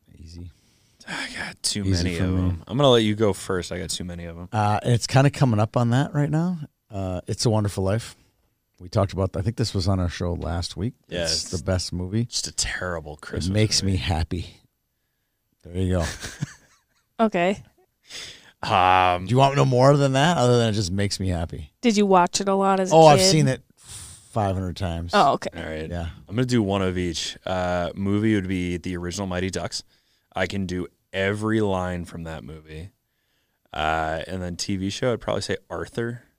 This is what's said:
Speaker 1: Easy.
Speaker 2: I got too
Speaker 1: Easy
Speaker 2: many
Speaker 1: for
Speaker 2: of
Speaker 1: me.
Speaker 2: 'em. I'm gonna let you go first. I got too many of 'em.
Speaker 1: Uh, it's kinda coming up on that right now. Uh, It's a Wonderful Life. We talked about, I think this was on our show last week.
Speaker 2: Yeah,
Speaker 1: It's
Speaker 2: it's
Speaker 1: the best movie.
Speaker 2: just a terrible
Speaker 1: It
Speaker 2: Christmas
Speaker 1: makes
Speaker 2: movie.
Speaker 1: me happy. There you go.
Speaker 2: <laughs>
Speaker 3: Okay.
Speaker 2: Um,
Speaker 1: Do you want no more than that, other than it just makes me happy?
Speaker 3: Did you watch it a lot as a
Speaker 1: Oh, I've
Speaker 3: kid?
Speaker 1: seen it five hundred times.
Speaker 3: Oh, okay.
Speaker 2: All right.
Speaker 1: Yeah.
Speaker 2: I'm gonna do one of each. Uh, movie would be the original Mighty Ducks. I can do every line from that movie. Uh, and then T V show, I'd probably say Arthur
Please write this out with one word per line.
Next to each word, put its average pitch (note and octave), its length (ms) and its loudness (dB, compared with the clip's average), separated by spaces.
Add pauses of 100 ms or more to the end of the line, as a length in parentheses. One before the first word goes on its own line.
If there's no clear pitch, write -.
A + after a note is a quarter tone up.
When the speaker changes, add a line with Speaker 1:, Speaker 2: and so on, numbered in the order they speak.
(180)
Speaker 1:
Easy. E2+ 320 -16 (560)
Speaker 2:
I - 300 -10
got - 260 -12
too G#2 220 -4
Speaker 1:
Easy F#2 200 2
Speaker 2:
many F2 120 -2
Speaker 1:
for F2+ 80 0
Speaker 2:
of F#2 60 0
Speaker 1:
me. F#2 80 2
Speaker 2:
'em. F2+ 280 0
I'm G#2+ 100 -6
gonna C#3 140 6
let A#2+ 120 8
you G#2+ 120 2
go G#2 180 2
first. F2+ 400 -4
I F2 60 -6
got F2+ 120 -8
too - 140 -6
many E2+ 200 -10
of E2+ 140 -12
'em. F2+ 140 -14
Speaker 1:
Uh, G#2 300 2
it's A#2+ 240 2
kinda C#3 240 4
coming A#2+ 300 2
up A2+ 160 0
on A#2+ 140 2
that C3 240 2
right D3 160 0
now. E3 280 0 (320)
Uh, F#2 360 -4
It's - 180 -4
a A#2+ 60 4
Wonderful G#2 340 0
Life. G2+ 320 -2 (640)
We F2+ 80 -16
talked G2 240 0
about, F#2 240 -2
I F2 60 -4
think A2+ 140 -2
this - 180 -2
was F#2 140 0
on G2 120 2
our F2 80 0
show F2 240 -4
last E2+ 440 -4
week. G#2 180 -4 (140)
Speaker 2:
Yeah, F2 160 -4
Speaker 1:
It's D#2+ 200 -4
Speaker 2:
it's - 60 -12 (100)
Speaker 1:
the C2+ 40 -14
best F#2 280 -2
movie. F2+ 320 -4
Speaker 2:
just - 240 -6
a - 40 -12
terrible E2 640 -6
Speaker 1:
It - 60 -20
Speaker 2:
Christmas F2 320 -4
Speaker 1:
makes G#2+ 300 2
Speaker 2:
movie. G2 100 0
Speaker 1:
me F#2 60 0
happy. E2 580 -2 (1080)
There E2+ 180 -10
you F2+ 160 2
go. D#2+ 120 2
Speaker 2:
<laughs> - 40 -10 (1080)
Speaker 3:
Okay. F#3+ 420 0 (1000)
Speaker 2:
Um, F#2 640 4
Speaker 1:
Do F#2 40 -6
you A#2+ 80 4
want C#3 180 6
no C#3 80 4
more C3 320 6
than C#3 180 2
that, D#3+ 240 4
other B2 200 4
than A2+ 120 2
it - 20 -2
just G2+ 180 -2
makes G2+ 300 -2
me F#2 80 -2
happy? D#2+ 520 -6
Speaker 3:
Did A3+ 160 2
you G#3 100 4
watch F3+ 340 4
it G3 80 -2
a G3 60 2
lot G3 260 2
as F#3 100 -2
a - 40 4
Speaker 1:
Oh, D#3+ 120 12
I've D3 120 10
Speaker 3:
kid? F#3+ 120 4
Speaker 1:
seen D3+ 180 4
it C3 140 -2 (140)
five - 800 -6
hundred F#2 220 -4
times. E2+ 380 -6
Speaker 3:
Oh, F3+ 200 6
okay. - 220 -6
Speaker 2:
All E2 120 -10
right. D#2+ 220 -8
Speaker 1:
Yeah. E2+ 180 -6 (200)
Speaker 2:
I'm G2 60 -12
gonna B2+ 120 0
do A#2+ 160 2
one G2 200 0
of F#2 160 -2
each. F2 380 -4 (100)
Uh, F2+ 480 -2
movie G#2 400 0
would F#2 140 0
be F2+ 280 -2
the F2 200 -6
original F2 320 -6
Mighty F2+ 220 -2
Ducks. F2 320 -8 (520)
I F#2 120 -2
can G2 200 -4
do F2+ 220 -6 (240)
every G#2+ 480 0
line F#2 440 -2
from E2+ 200 -14
that D#2+ 200 -10
movie. D#2 460 -16 (800)
Uh, D#2+ 540 -2
and F#2 160 -8
then F2 140 -8
T G2+ 200 -4
V F#2+ 140 -4
show, B2+ 220 -2
I'd G#2+ 80 -4
probably G#2+ 220 -4
say F#2+ 140 -6 (140)
Arthur A#2 520 -8 (160)